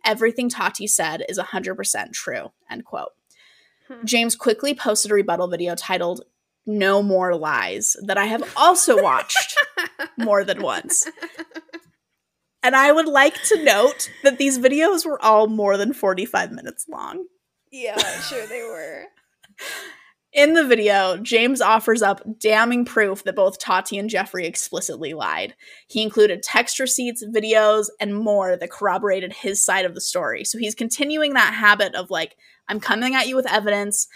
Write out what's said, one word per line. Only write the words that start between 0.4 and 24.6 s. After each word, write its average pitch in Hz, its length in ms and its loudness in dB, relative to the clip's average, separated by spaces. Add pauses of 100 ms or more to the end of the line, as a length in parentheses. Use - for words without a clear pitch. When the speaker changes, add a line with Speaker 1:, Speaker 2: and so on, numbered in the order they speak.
Speaker 1:
Tati 208 380 -6
said 160 420 -2
is 190 100 -8
a 185 60 -4
hundred 185 300 -8
percent - 380 -6
true," - 400 -10 (180)
end - 140 -12
quote. - 300 -12 (760)
Speaker 2:
Hmm. 233 160 -14
Speaker 1:
James 233 320 0
quickly 262 400 0
posted 214 340 -2
a 208 40 2
rebuttal 180 340 0
video 175 260 -4
titled 175 480 -4 (460)
No 202 320 2
More 185 360 2
Lies 143 640 -2
that 196 160 -2
I 196 60 2
have 220 180 -2 (140)
also 285 440 6
watched - 560 0 (300)
Speaker 2:
<laughs> - 320 -12
Speaker 1:
more 208 240 2
than 196 180 -4
once. - 480 -2 (1500)
And 254 140 2
I 277 160 8
would 311 160 4
like 285 380 4
to 349 180 2
note 247 480 4 (140)
that 269 140 4
these 277 200 0
videos 311 480 2
were 294 160 -6
all 220 240 6
more 202 300 0
than 208 160 0
forty-five 190 580 -2
minutes - 380 -14
long. 349 400 -12 (420)
Speaker 2:
Yeah, 233 260 -8 (260)
sure 220 260 -8
they 233 140 -10
were. - 480 -12
<laughs> - 540 -20 (680)
Speaker 1:
In 294 200 6
the 320 140 6
video, 202 500 4
James 233 460 0
offers 220 400 4
up 196 180 0 (180)
damning 233 460 2
proof 202 400 0
that 190 120 -4
both 196 220 2
Tati 190 380 -4
and 208 140 -6
Jeffree 185 340 -4
explicitly 156 720 -8